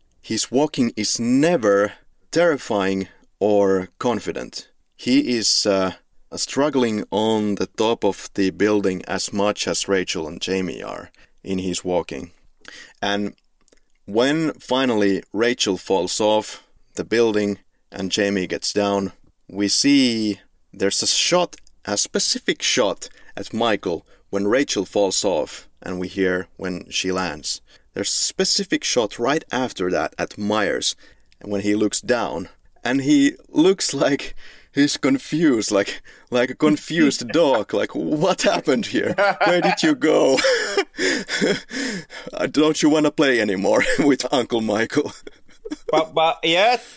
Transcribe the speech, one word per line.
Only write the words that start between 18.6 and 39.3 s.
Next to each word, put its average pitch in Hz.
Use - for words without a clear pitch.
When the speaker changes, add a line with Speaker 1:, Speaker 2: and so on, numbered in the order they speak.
Speaker 1:
down, 101
we 101
see 117
there's 98
a 107
shot, -
a -
specific -
shot -
at -
Michael 104
when 98
Rachel 113
falls 101
off, 82
and 92
we 90
hear 92
when 90
she -
lands. 85
There's 98
a -
specific -
shot 110
right 135
after 113
that 76
at 87
Myers, 101
when 101
he 104
looks 107
down, 110
and 135
he 143
looks 185
like 139
he's 143
confused, 139
like, 101
like 123
a 127
confused 151
<laughs> 117
dog. 135
Like, 104
"What 165
happened -
here? 110